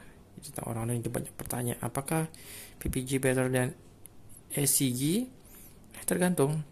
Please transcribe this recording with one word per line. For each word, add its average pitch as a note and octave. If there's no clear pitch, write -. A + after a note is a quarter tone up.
Jadi -
orang-orang A#2
juga A#2+
banyak -
bertanya, -
apakah D#3+
P -
P B2+
G C3+
better B2+
than B2+
E C#3+
C C3+
G? D#3+
Eh, -
tergantung. D#3+